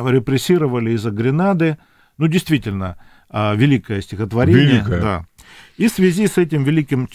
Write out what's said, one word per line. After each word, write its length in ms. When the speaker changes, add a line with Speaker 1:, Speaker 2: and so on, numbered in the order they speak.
Speaker 1:
репрессировали 800
из-за 200
Гренады. 640
Ну, 100
действительно, 680
а, 260
великое 460
стихотворение. 640
Speaker 2:
Великое. 360
Speaker 1:
Да. 240
И 120
в 20
связи 360
с 100
этим 260
великим, 520